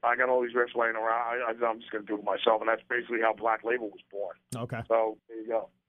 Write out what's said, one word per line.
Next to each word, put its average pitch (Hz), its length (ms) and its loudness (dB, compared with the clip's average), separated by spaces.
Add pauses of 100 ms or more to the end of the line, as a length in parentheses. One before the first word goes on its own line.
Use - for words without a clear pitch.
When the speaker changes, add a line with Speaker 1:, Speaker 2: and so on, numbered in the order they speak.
Speaker 1:
I 120 140 4
got 127 140 2
all 127 120 4
these 117 120 -2
riffs 123 220 0
laying 113 200 2
around. 117 480 0
I, 113 80 0
I, 117 180 0
I'm 113 120 -2
just - 100 -16
gonna 107 140 -6
do 107 120 -2
it 104 60 -10
myself," 107 380 2
and 110 80 0
that's 110 180 0
basically 120 340 -2
how 113 120 4
Black 110 320 0
Label 117 240 -2
was - 200 -16
born. 98 280 -8 (180)
Speaker 2:
Okay. 117 320 -6
Speaker 1:
So, 110 300 2 (100)
there 113 140 -12
you 110 60 -10
go. 110 220 -2 (200)